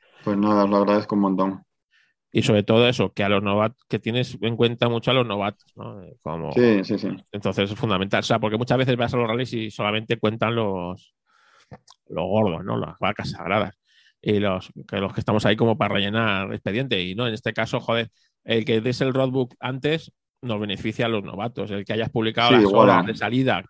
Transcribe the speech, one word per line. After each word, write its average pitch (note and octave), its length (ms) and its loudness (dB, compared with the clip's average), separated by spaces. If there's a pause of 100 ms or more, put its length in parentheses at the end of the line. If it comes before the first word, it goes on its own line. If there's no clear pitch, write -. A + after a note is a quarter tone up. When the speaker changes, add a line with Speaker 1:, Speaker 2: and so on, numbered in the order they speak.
(240)
Speaker 1:
Pues G#2 120 -2
nada, G#2 280 2
os G2 60 0
lo G#2 80 4
agradezco G#2 360 2
un G#2 60 2
montón. G2 420 0 (680)
Speaker 2:
Y A2+ 100 2
sobre G#2 200 4
todo A#2 260 4
eso, A#2 240 0
que G#2 120 -4
a G2 40 2
los G2+ 140 2
novat-, G#2 340 0 (120)
que A2 100 -2
tienes A#2+ 420 -4
en A2+ 160 -2
cuenta A#2+ 320 2
mucho A#2 220 -2
a B2+ 40 2
los B2+ 120 2
novatos, G2+ 400 -4 (100)
¿no? A2+ 260 -14
Eh, E2 200 -20
como D#2 300 -6
Speaker 1:
Sí, A#2 320 4
sí, G2+ 140 -2
sí. F#2+ 180 -6 (160)
Speaker 2:
Entonces G2+ 380 -2
es G#2+ 80 -8
fundamental, G2+ 420 0
o - 40 0
sea, A#2 160 2
porque G#2+ 160 0
muchas B2 220 0
veces B2+ 180 0
vas A#2+ 180 -2
a - 20 -2
los A#2+ 120 0
rallies A#2 240 -4
y A2 180 -6
solamente A2 480 -2
cuentan A2 380 0
los, F#2 580 -4 (920)
los E2 160 -6
gordos, F#2 400 0
¿no? A2+ 120 -4
Las E2+ 220 -8
vacas F#2+ 320 -2
sagradas. F#2+ 460 -2 (460)
Y G#2 180 0
los F#2+ 300 -2 (180)
que, G2+ 100 -6
los G2 160 -4
que - 60 -4
estamos G#2 260 0
ahí A2 100 2
como A2+ 220 2
para G#2 160 0
rellenar G2+ 580 -2
expediente. G#2+ 500 -4
Y F#2 120 -6
no, B2 140 -4
en A2 60 -4
este A2 180 -6
caso, A2+ 280 -4
joder, A#2 300 -2 (340)
el A2+ 200 0
que A2+ 160 0
des B2 200 -2
el C3 140 0
roadbook C3 460 -2
antes C#3 520 -4 (300)
nos A#2 180 -4
beneficia G#2+ 460 -4
a - 20 0
los G#2+ 160 -2
novatos. G#2 460 -8
El G2 140 -6
que - 100 -6
hayas A2 160 -2
publicado A#2 400 2
Speaker 1:
Sí, A#2 60 8
Speaker 2:
las A2 80 8
Speaker 1:
igual. G2+ 260 8
Speaker 2:
horas F2 160 4
de A2 100 -4
salida A#2 540 0